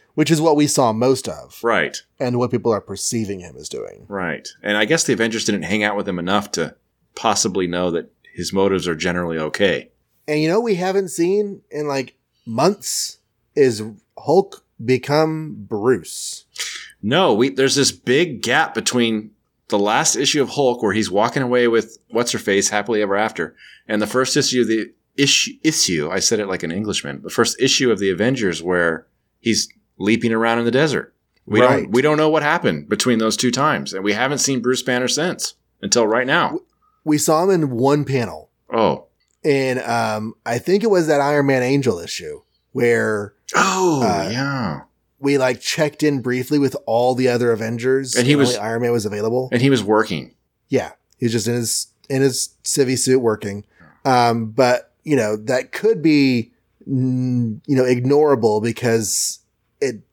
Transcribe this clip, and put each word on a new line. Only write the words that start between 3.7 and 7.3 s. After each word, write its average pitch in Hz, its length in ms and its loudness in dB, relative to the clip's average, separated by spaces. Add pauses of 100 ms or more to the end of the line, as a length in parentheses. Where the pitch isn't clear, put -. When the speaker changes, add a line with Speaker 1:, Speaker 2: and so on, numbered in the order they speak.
Speaker 2:
Right. 90 400 -6 (140)
And 104 140 -2
I 110 100 2
guess 160 180 0
the 135 80 0
Avengers 113 320 -2
didn't 101 200 -2
hang 104 200 -2
out 104 120 -2
with 101 120 -4
him 90 100 -4
enough 95 340 -2
to 82 220 -4 (400)
possibly 98 520 -2